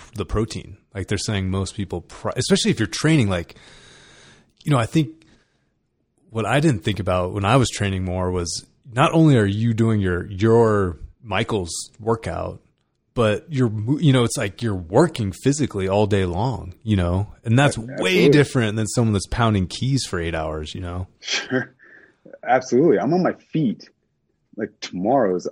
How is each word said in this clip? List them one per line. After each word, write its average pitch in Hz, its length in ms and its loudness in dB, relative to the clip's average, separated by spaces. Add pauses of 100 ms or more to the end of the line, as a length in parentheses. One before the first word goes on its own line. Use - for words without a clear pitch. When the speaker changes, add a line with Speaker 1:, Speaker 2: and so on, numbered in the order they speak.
(160)
Speaker 1:
the 104 100 -6
protein, 101 520 -6 (160)
like, 98 140 -8
they're 104 100 -4
saying 95 320 -4
most 95 260 -4
people, 92 260 -8
pri-, - 340 -8
especially 190 360 0
if 127 80 -2
you're 117 80 0
training, 147 420 2
like, 87 260 -4 (1080)
you 147 80 0
know, 120 80 2
I 117 60 0
think - 400 -2 (1040)
what 110 140 -4
I 120 140 0
didn't 147 240 2
think 107 160 -2
about 92 340 -2
when 98 120 -2
I 113 100 4
was 127 140 4
training 95 340 -4
more 90 260 -2
was 90 360 -4 (260)
not 123 220 2
only 156 240 6
are 104 80 4
you 110 280 0
doing 110 260 2
your, 92 260 0
your 104 760 2 (240)
Michael's 101 480 -4 (280)
workout, 92 600 -6 (520)
but 107 360 0
you're 127 200 0
mo-, 107 300 -2
you 151 120 4
know, 127 120 4
it's 117 140 -2
like 104 240 -6
you're 110 140 -4
working 98 560 0
physically 117 560 -2
all 101 200 2
day 98 180 2
long, 90 480 -4 (100)
you 107 120 0
know, 90 380 0 (120)
and 117 120 2
that's 143 200 2
Speaker 2:
Absolutely. 117 260 -8
Speaker 1:
way 185 260 4
different 131 460 4
than 110 120 0
someone 113 260 0
that's 98 140 -2
pounding 107 400 0
keys 127 380 -2
for 90 140 -6
eight 82 160 -4
hours, 78 400 -6
you 95 60 -10
know? 90 260 -8 (120)
Speaker 2:
Sure. - 540 -6 (720)
Absolutely. 123 560 4
I'm 123 140 0
on 180 100 2
my 120 100 0
feet. - 560 -4 (640)
Like, 110 260 -8
tomorrow's, 98 720 -2